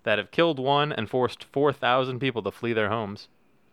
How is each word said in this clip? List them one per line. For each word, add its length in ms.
that 140
have 140
killed 280
one 320
and 180
forced 360
four 260
thousand 480
people 240
to 80
flee 220
their 160
homes. 400